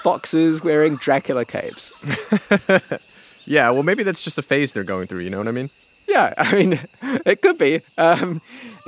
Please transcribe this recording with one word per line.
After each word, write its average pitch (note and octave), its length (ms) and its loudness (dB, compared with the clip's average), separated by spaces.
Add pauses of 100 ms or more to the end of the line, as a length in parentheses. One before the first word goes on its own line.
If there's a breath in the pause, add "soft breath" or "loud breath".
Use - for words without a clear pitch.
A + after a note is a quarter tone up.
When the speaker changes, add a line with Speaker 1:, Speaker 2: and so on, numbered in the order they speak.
Speaker 1:
foxes D#3+ 600 0
wearing D3+ 340 2
Dracula C3+ 480 0
capes. - 520 -10
Speaker 2:
<laughs> - 1000 0 (480 loud breath)
Yeah, C3 240 4
well, C3+ 120 2
maybe F#3+ 200 0
that's F#3+ 200 -4
just - 140 -8
a D3 60 -8
phase C#3 300 0
they're G2+ 100 -6
going F#2 240 -6
through, F#2 140 -10
you F#2 100 -8
know G2 80 -6
what G#2+ 80 -4
I A2+ 40 -4
mean? B2+ 200 -6 (360)
Speaker 1:
Yeah, C4 280 2
<laughs> - 20 -10
I - 160 0
mean, F#3 260 2 (460 loud breath)
it G3+ 160 2
could E4 160 4
be. D#3 240 2 (160)
Um, E3+ 440 2 (460 loud breath)